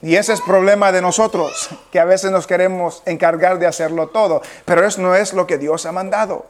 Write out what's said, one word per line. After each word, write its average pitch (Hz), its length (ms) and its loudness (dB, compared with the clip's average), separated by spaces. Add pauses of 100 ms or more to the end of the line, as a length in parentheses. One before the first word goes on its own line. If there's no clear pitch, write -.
Y 165 140 2
ese 208 180 2
es 180 80 -6
problema 196 500 4
de 180 80 2
nosotros, 180 720 -2 (200)
que 180 100 2
a 165 40 6
veces 185 260 2
nos 190 160 0
queremos 180 600 -2
encargar 170 520 0
de 170 80 0
hacerlo 160 420 -2
todo, 180 340 0 (240)
pero 180 200 4
eso 196 140 -4
no 180 140 2
es 202 180 0
lo 185 140 -2
que 170 100 -2
Dios 151 300 -4
ha 165 60 -8
mandado. 190 580 -4